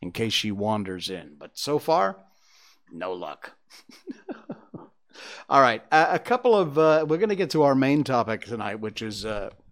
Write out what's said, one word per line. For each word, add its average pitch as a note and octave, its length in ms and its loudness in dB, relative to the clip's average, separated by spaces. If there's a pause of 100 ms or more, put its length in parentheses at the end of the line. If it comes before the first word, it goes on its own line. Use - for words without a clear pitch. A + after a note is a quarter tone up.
in F2+ 120 -10
case A2+ 200 -4
she - 180 -2
wanders G2 600 -4
in. D2+ 280 -14
But - 200 -18
so D3 200 -2
far, F#3+ 420 0 (720)
no F2+ 220 -8
luck. E2+ 400 -12 (760)
<laughs> - 1200 -18
All C#3 120 6
right, A#2 220 4 (100)
uh, D#3+ 180 6
a F3 80 0
couple A#3+ 360 2
of, D#3+ 240 2
uh, D#3 300 4
we're D#3 100 0
gonna G#3 160 0
get F3+ 160 -2
to D#3 120 4
our C#3 120 6
main C3+ 280 4
topic A2+ 420 -2
tonight, G#2+ 320 -8
which G#2+ 260 -10
is, G#2+ 240 -8
uh, G#2 240 -6 (220)